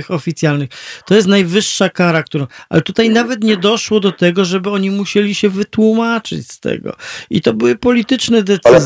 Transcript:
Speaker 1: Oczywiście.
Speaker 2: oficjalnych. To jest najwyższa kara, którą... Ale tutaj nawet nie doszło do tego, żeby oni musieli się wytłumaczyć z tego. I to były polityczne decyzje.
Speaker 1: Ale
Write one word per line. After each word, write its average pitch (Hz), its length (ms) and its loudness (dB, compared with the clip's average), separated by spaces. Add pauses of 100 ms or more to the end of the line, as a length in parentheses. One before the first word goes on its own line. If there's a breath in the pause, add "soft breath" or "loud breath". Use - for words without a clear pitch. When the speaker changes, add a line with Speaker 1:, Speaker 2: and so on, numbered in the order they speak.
Speaker 1:
Oczywiście. - 80 -8
Speaker 2:
oficjalnych. 147 560 -4 (360 loud breath)
To 185 100 2
jest 208 120 4
najwyższa 196 640 0
kara, 165 340 0
którą... 139 240 -6 (220 loud breath)
Ale 165 120 2
tutaj 226 280 0
nawet 226 340 0
nie 214 140 2
doszło 214 420 0
do 196 120 0
tego, 175 340 2
żeby 185 240 -4
oni 196 220 -2
musieli 202 440 -2
się 208 140 0
wytłumaczyć 220 1000 -2
z - 80 -18
tego. - 360 -6 (340 loud breath)
I - 120 -2
to 233 120 0
były 240 220 2
polityczne 233 680 0
decyzje. 180 340 4
Speaker 1:
Ale 139 80 4